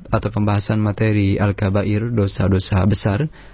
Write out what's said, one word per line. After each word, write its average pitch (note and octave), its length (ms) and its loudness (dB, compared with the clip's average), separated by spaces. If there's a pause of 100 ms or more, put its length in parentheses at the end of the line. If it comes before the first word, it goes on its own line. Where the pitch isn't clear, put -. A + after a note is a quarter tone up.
atau G#2+ 240 -2
pembahasan G#2 480 0
materi G#2 560 0
Al-Kabair, G#2 800 0
dosa-dosa G2 720 0
besar G#2 400 0 (260)